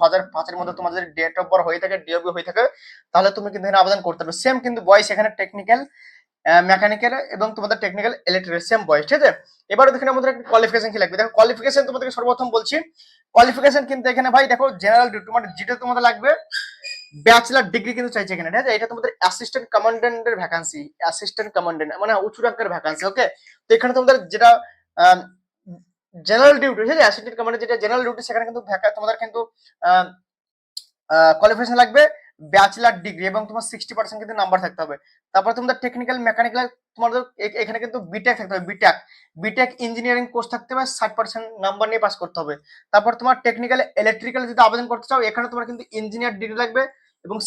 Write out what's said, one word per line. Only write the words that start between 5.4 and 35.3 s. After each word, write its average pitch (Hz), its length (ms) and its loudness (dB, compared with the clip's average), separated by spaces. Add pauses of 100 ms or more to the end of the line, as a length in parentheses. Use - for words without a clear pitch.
আহ, 175 120 6 (100)
মেকানিক্যাল 208 420 2 (220)
এবং 214 120 -2 (100)
তোমাদের 208 260 -4
টেকনিক্যাল 190 300 -4 (160)
ইলেকট্রিক্যাল 180 400 -4
সেম 220 200 2
বয়স, 151 200 2
ঠিক 285 100 2
আছে? 269 120 6 (420)
এবার 262 200 6
দেখে 262 220 -2
আমাদের 262 160 -2
একটা 240 200 -8
কোয়ালিফিকেশন 226 420 2
কি 214 80 -4
লাগবে। 175 180 -2
দেখো 220 180 0
কোয়ালিফিকেশন 262 520 4
তোমাদেরকে 262 280 -6
সর্বপ্রথম 247 380 -2
বলছি, 220 200 -2 (600)
কোয়ালিফিকেশন 262 560 6
কিন্তু 254 220 -4
এখানে 254 220 0
ভাই 269 180 6
দেখো 254 120 0 (180)
জেনারেল 233 300 4
ডিউটি 202 240 -10
মানে 214 100 -6 (100)
যেটা 240 160 -6 (100)
তোমাদের 247 260 0
লাগবে 226 220 2 (960)
ব্যাচেলর 233 480 4
ডিগ্রি 233 240 -4
কিন্তু 247 180 -6
চাইছে 190 200 -6
এখানে, 165 160 -8
ঠিক 233 120 0
আছে? 254 140 0
এটা 226 140 -4
তোমাদের 226 200 -6 (100)
অ্যাসিস্ট্যান্ট 226 540 -4
কমান্ড্যান্টের 226 640 0
ভ্যাকান্সি, 165 400 -6 (220)
অ্যাসিস্ট্যান্ট 208 540 -6
কমান্ড্যান্ট 165 340 -4 (100)
মানে 220 120 0 (120)
উঁচু 214 160 -10
র্যাঙ্কের 226 320 -2
ভ্যাকান্সি, 156 380 -6
ওকে? 233 140 0 (400)
তো - 120 0
এখানে 240 200 0
তোমাদের 254 180 2 (180)
যেটা, 233 160 6 (540)
আম, 180 160 8 (1080)
জেনারেল 269 340 8
ডিউটি, 254 180 -2
ঠিক 240 140 0
আছে? 294 100 6
অ্যাসিস্ট্যান্ট 220 340 -2
কমান্ড্যান্ট 233 260 -4
যেটা 226 180 -2
জেনারেল 247 220 0
ডিউটি 220 220 -8
সেখানে 226 220 -2
কিন্তু 233 200 -10
ভ্যাকা-, 208 280 0
তোমাদের 214 240 -2
কিন্তু, 226 180 -8 (500)
আম, 185 180 4 (1080)
আহ, 160 260 8
কোয়ালিফিকেশন 226 440 2
লাগবে 247 200 4 (500)
ব্যাচেলর 202 420 4 (100)
ডিগ্রি 180 260 -8
এবং 214 180 -4
তোমার 220 220 -10
সিক্সটি - 260 -16
পার্সেন্ট 220 240 -6
কিন্তু 220 200 -12
নাম্বার 185 240 0
থাকতে 165 180 -10
হবে। 147 120 -10 (380)